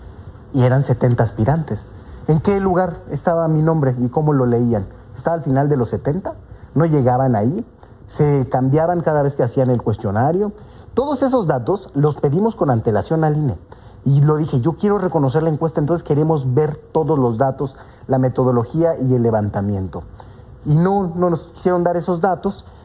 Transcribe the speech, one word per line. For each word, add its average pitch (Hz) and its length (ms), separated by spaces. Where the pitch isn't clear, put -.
Y 131 100
eran 127 200
setenta 120 400
aspirantes. 113 640
¿En 156 140
qué 202 180
lugar 185 420
estaba 165 360
mi 156 140
nombre 156 380
y 123 100
cómo 147 240
lo 131 140
leían? 117 400
¿Estaba 165 220
al 160 60
final 139 260
de 143 80
los 117 120
setenta? 147 440
¿No 151 120
llegaban 127 500
ahí? 135 300
¿Se 143 420
cambiaban 156 520
cada 151 200
vez 143 140
que 143 80
hacían 127 260
el 123 120
cuestionario? 127 680
Todos 277 280
esos 254 260
datos 147 460
los 143 220
pedimos 185 400
con 160 160
antelación 117 520
al 151 140
ine. 135 220
Y 143 160
lo 151 160
dije, 151 240
yo 156 120
quiero 208 240
reconocer 160 460
la 165 60
encuesta, 156 300
entonces 160 240
queremos 147 500
ver 147 240
todos 156 260
los 120 200
datos, 131 380
la 135 120
metodología 131 800
y 127 160
el 120 80
levantamiento. 101 800
Y 147 100
no, 185 400
no 180 140
nos 165 200
quisieron 180 340
dar 175 140
esos 175 240
datos, 196 440